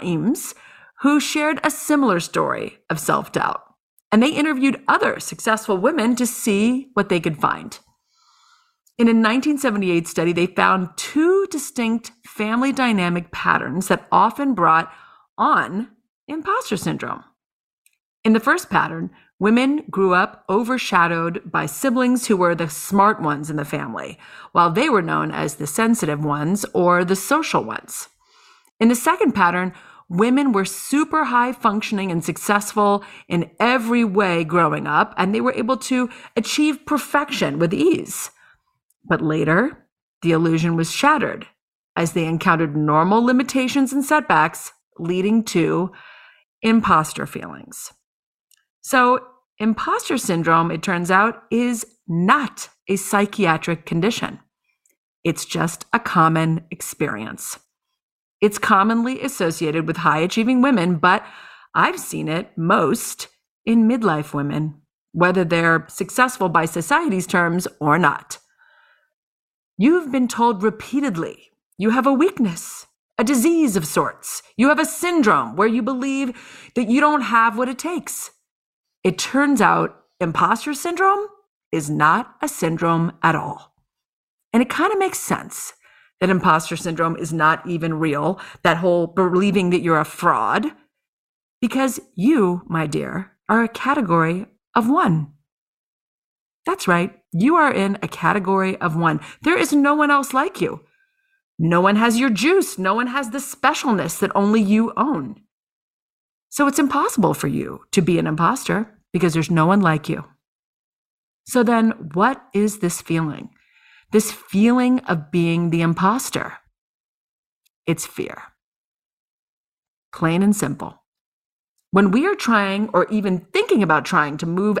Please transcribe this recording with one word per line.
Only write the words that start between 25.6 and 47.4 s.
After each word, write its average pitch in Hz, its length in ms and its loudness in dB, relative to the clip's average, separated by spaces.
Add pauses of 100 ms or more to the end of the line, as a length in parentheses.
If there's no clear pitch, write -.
sensitive 170 580 0
ones 151 480 -2
or 175 320 4
the 180 120 0
social 269 480 -2
ones. - 440 -12 (720)
In 226 100 6
the 247 40 4
second 320 380 0
pattern, 180 420 0 (360)
women 247 420 2
were 196 140 2
super 302 580 -2
high 247 300 0
functioning 202 580 -2
and 165 120 -2
successful 202 800 0 (240)
in 170 220 -2 (100)
every 240 440 2
way 185 400 0
growing 151 420 0
up, 156 320 0
and 190 160 0
they 226 80 -2
were 247 120 0
able 247 240 -2
to 254 300 -2 (280)
achieve 294 500 0
perfection 285 720 -2
with 165 160 0
ease. - 560 -2 (720)
But 165 160 -2
later, 160 680 0 (340)
the 170 100 0
illusion 165 440 2
was 165 160 -2
shattered - 560 0 (480)
as 165 180 -2
they 170 120 -2
encountered 160 520 0
normal 160 480 2
limitations 254 640 0
and 269 140 -2
setbacks, 180 680 0 (260)
leading 190 460 0
to 165 460 0 (720)
imposter 202 640 2
feelings. - 640 -14 (920)